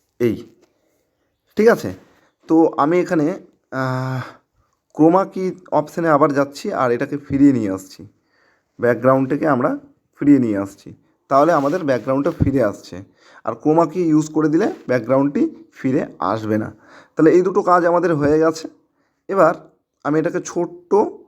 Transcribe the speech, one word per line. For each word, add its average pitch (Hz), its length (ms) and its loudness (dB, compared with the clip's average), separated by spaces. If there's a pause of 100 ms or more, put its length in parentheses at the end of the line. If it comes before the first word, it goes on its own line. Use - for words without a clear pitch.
(200)
এই। 117 240 -2 (1120)
ঠিক 214 120 2
আছে, 117 260 0 (540)
তো 160 300 4
আমি 156 220 0
এখানে, 170 400 -2 (320)
আহ, 131 500 -6 (720)
ক্রোমা 175 320 4
কি 185 260 -6 (200)
অপশনে 151 380 -2
আবার 147 240 4
যাচ্ছি 139 400 -4
আর 127 180 0
এটাকে 143 260 -4
ফিরিয়ে 139 360 2
নিয়ে 110 180 -4
আসছি, 95 360 -12 (760)
ব্যাকগ্রাউন্ডটাকে 131 680 0
আমরা 143 300 0 (420)
ফিরিয়ে 143 200 4
নিয়ে 110 180 -2
আসছি, - 380 -10 (320)
তাহলে 143 260 4
আমাদের 151 300 0
ব্যাকগ্রাউন্ডটা 135 600 -2
ফিরে 135 200 0
আসছে। 98 400 -6 (400)
আর 113 100 -6
ক্রোমা 156 320 0
কি 170 160 -4
ইউজ 156 320 0
করে 156 160 0
দিলে 208 240 0 (140)
ব্যাকগ্রাউন্ডটি 135 840 -2
ফিরে 131 340 -4 (140)
আসবে 107 380 -2
না। 104 180 -8 (400)
তাহলে 156 160 4
এই 180 100 6
দুটো 190 200 2
কাজ 180 240 2
আমাদের 175 300 2
হয়ে 147 240 2
গেছে। 160 280 -2 (600)
এবার 180 260 2 (500)
আমি 151 160 0
এটাকে 175 220 -2
ছোট্ট - 540 -6 (320)